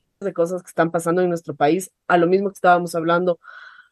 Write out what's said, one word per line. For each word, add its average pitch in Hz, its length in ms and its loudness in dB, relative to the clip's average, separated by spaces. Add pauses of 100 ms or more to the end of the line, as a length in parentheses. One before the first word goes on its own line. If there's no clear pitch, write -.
(200)
de 196 140 -8
cosas 175 300 -2
que - 60 -20
están 165 200 0
pasando 170 320 0
en 180 80 0
nuestro 165 260 -6
país, 165 360 0 (160)
a 180 100 2
lo 170 80 4
mismo 190 240 0
que 196 60 -16
estábamos 175 400 2
hablando, 170 440 -2 (520)